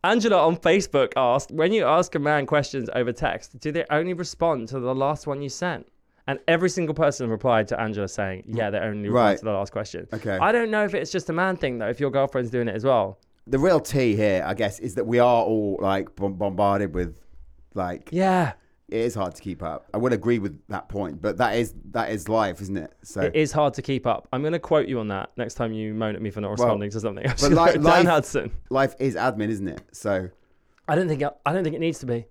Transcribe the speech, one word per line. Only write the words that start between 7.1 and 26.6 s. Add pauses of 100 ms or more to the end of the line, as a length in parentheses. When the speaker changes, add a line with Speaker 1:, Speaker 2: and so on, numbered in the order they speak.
Speaker 1:
replied
to
Angela
saying,
"Yeah,
they
only
reply
Speaker 2:
Right.
Speaker 1:
to
the
last
question."
Speaker 2:
Okay.
Speaker 1:
I
don't
know
if
it's
just
a
man
thing,
though,
if
your
girlfriend's
doing
it
as
well. (280)
Speaker 2:
The
real
tea
here,
I
guess,
is
that
we
are
all,
like,
bom-,
bombarded
with, (560)
like,
Speaker 1:
Yeah. (380)
Speaker 2:
it
is
hard
to
keep
up.
I
would
agree
with
that
point,
but
that
is, (200)
that
is
life,
isn't
it? (120)
So
Speaker 1:
It
is
hard
to
keep
up.
I'm
gonna
quote
you
on
that
next
time
you
moan
at
me
for
not (100)
Speaker 2:
Well,